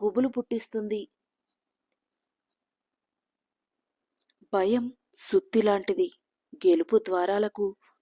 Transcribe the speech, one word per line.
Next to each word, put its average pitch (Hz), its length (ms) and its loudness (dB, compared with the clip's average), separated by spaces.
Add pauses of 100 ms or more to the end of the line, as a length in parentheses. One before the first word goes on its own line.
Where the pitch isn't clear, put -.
గుబులు 214 240 0
పుట్టిస్తుంది. 214 800 -6 (3500)
భయం 233 400 0 (240)
సుత్తి - 440 0
లాంటిది, 190 500 0 (440)
గెలుపు 175 420 4
ద్వారాలకు 202 760 -2 (260)